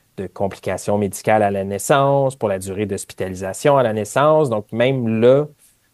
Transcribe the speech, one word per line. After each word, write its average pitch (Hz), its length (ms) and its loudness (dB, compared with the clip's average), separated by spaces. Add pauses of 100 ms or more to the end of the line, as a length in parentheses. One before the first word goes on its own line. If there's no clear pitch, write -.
(160)
de 98 120 -8
complications 98 680 -6
médicales 107 460 2
à 101 80 2
la 98 140 -4
naissance, 139 720 0
pour 113 100 -2
la 98 120 -2
durée 95 260 -6
d'hospitalisation 95 920 -2
à 131 60 4
la 113 80 0
naissance. 135 580 2
Donc, 107 220 -4
même 120 480 0
là, 135 280 4 (460)